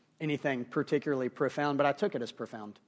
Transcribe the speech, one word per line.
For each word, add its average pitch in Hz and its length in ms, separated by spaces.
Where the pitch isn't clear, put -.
anything 143 460
particularly 139 640
profound, 143 480
but 143 80
I 139 60
took 196 220
it 131 60
as 117 120
profound. 107 560